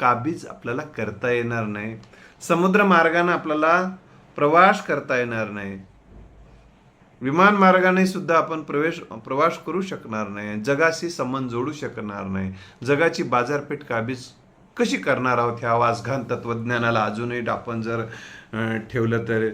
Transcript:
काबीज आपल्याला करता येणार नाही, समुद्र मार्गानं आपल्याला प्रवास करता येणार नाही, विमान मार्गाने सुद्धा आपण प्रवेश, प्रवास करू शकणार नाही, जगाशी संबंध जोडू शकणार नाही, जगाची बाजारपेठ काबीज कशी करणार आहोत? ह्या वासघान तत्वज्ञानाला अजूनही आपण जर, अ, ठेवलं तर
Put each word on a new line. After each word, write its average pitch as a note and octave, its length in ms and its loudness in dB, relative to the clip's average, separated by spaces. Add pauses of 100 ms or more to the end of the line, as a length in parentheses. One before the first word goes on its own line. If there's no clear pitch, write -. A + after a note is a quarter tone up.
काबीज B2+ 460 0
आपल्याला B2 360 -6
करता A2+ 480 -4
येणार A#2 340 0
नाही, G#2 340 -6 (500)
समुद्र F#3 360 4
मार्गानं E3+ 480 4
आपल्याला D#3+ 580 2 (460)
प्रवास E3 500 6
करता C#3 300 -2
येणार A#2 320 -2
नाही, G2+ 300 -8 (1400)
विमान F3 340 4
मार्गाने F#3 520 6
सुद्धा E3 300 0
आपण D#3 260 0
प्रवेश, D#3 380 -2
प्रवास C3+ 680 -2
करू D#3+ 140 -4
शकणार A2 480 -6
नाही, G#2 320 -8
जगाशी D#3+ 500 0
संबंध C3 400 -4
जोडू A#2 220 -4
शकणार G#2 520 -10
नाही, F#2+ 300 -4 (300)
जगाची D#3+ 380 2
बाजारपेठ C3 640 -2
काबीज A#2+ 400 -6 (520)
कशी A#3+ 200 0
करणार B2+ 420 0
आहोत? A#2+ 220 0
ह्या A#2 140 0
वासघान A#2+ 500 0
तत्वज्ञानाला A#2 800 -2
अजूनही A#2+ 440 -4
आपण A2+ 340 -4
जर, A2+ 240 -4 (460)
अ, A2+ 240 -2
ठेवलं A2+ 460 0
तर A2 320 0